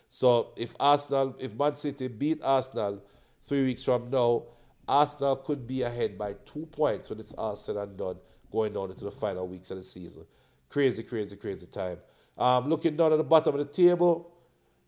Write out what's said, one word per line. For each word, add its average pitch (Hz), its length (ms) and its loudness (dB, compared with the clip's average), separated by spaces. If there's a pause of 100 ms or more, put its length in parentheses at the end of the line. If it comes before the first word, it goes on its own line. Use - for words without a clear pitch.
So 120 480 4
if 117 220 -8
Arsenal, 139 600 2
if 113 140 -8
Man 143 200 2
City 143 320 -6
beat 139 380 -2
Arsenal 117 580 0 (400)
three 139 220 0
weeks 127 180 -2
from 120 280 0
now, 120 340 2 (420)
Arsenal 139 500 2
could 135 300 -6
be 131 160 -4
ahead 120 360 -2
by 104 160 -6 (100)
two 160 220 -10
points 127 420 -2
when 107 100 -8
it's 107 140 -14
all 107 240 -6
said 104 200 -6
and 101 200 -8
done, 92 200 -6 (340)
going 107 260 -2
on 95 140 -4
into 95 140 -14
the 101 60 -6
final 92 360 -4
weeks 90 240 -12
of 95 60 -6
the 92 60 -10
season. 87 420 -14 (440)
Crazy, 127 340 0
crazy, 104 340 -6
crazy 92 300 -8
time. 90 320 -6 (380)
Um, 127 320 2
looking 156 280 0
down 160 160 4
at 156 40 4
the 147 80 2
bottom 156 300 4
of 143 40 -2
the 143 140 -4
table, 175 600 4 (560)